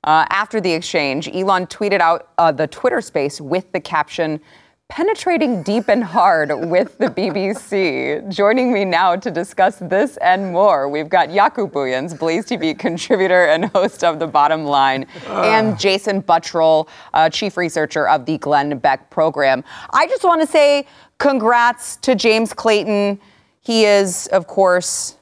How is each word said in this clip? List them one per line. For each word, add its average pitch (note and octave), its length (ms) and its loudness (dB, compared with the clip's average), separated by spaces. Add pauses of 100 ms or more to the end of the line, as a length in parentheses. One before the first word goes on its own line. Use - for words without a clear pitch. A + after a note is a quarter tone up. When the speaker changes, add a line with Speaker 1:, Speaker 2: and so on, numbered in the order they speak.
Speaker 1:
Uh, D#3 240 4
after G#3+ 320 -2
the F3 100 0
exchange, D#3 560 -2
Elon F#3 400 -2
tweeted G3+ 320 -2
out, E3+ 380 0
uh, E3 160 2
the D3+ 140 -2
Twitter - 340 -2
space C#3+ 400 -4
with E3 320 -6
the F#3 80 -4
caption, D#3 580 -4 (480)
"Penetrating E4 760 -2
deep G#3 280 -2
and A3 140 2
hard E3+ 460 2 (220)
with F3+ 260 0
the A#3+ 140 -2
B F#3+ 180 -4
B F#3+ 240 -2
C." D3 680 -2 (100)
Joining A3+ 440 2
me G3+ 100 0
now F3+ 340 2
to G#3 120 -6
discuss F#3 480 -2
this F#3+ 400 -2
and F#3 340 0
more, E3+ 380 2
we've D3+ 200 -4
got E3 200 2
Jaco G3+ 400 0
Booyens, C3+ 480 -4
Blaze E3 300 -2
T B3 80 -4
V D#3+ 180 -2
contributor F3+ 720 2
and D#3+ 200 2
host G3 380 -2
of E3 140 2
The D#3+ 80 -2
Bottom D3+ 400 2
Line, C3+ 400 2 (220)
Speaker 2:
Ah. G3+ 160 -2
Speaker 1:
and A3 340 2
Jason G3 460 -2
Buttrill, D#3+ 640 2 (260)
uh, D#3+ 160 4
chief G3 280 -4
researcher D#3 520 -2
of C#3 160 2
the D#3 140 -4
Glenn C#3+ 400 0
Beck C3+ 320 -2
program. C#3 520 0 (280)
I D#4 160 2
just B4 160 -4
wanna E4 240 2
say C#4+ 400 2 (320)
congrats A#3+ 800 0
to C4 180 0
James A3 380 2
Clayton. G3+ 680 0 (420)
He A3+ 240 2
is, G3 420 2
of F#3 200 0
course - 760 0